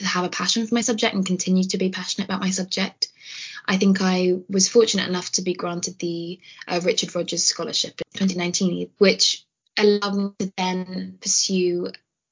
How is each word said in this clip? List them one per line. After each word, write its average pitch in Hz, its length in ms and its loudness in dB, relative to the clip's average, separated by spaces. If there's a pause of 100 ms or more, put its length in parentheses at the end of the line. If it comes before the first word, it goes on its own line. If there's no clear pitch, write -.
have 180 220 -2
a 175 60 -2
passion 196 360 -2
for 226 100 -2
my 233 60 2
subject - 320 0
and 190 120 0
continue 185 400 2
to 190 120 -4
be 190 120 0
passionate 190 360 -6
about 190 160 -4
my 190 100 0
subject. 190 580 -4 (560)
I 190 120 2
think 196 240 6
I 185 380 2 (100)
was 196 180 2
fortunate 226 400 4
enough 180 260 -4
to 196 80 0
be 180 120 0
granted 175 460 -6
the, 170 420 -6 (260)
uh, 175 160 -2
Richard 175 320 0
Rogers 170 300 -2
Scholarship - 560 -4
in - 160 -12
twenty 185 180 2
nineteen, 175 640 -2
which - 480 4 (320)
allowed 208 380 2
me 202 240 -2
to 190 180 -6
then 185 640 -6
pursue 185 720 0 (400)